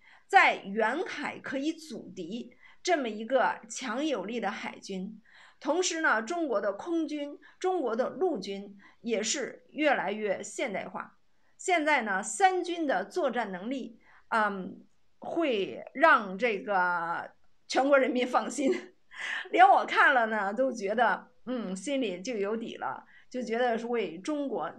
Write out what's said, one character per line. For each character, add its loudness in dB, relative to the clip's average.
在 6
远 -2
海 -8
可 -6
以 -2
阻 -14
敌， -10
这 2
么 -2
一 -6
个 2
强 -6
有 -2
力 -6
的 -2
海 -8
军。 -10
同 0
时 -2
呢， 2
中 -2
国 0
的 0
空 -4
军、 -8
中 0
国 -2
的 -2
陆 0
军 -10
也 -2
是 -4
越 2
来 0
越 -2
现 -6
代 -6
化。 -12
现 0
在 4
呢， 0
三 2
军 -4
的 0
作 -2
战 -4
能 -8
力， -8
嗯， -2
会 -2
让 4
这 0
个 0
全 2
国 8
人 4
民 2
放 0
心。 2
<laughs> -8
连 10
我 6
看 6
了 4
呢， -2
都 0
觉 -4
得， 2
嗯， -4
心 -2
里 -4
就 -6
有 -2
底 -8
了， -6
就 -6
觉 -4
得 2
是 -6
为 -2
中 -4
国， -4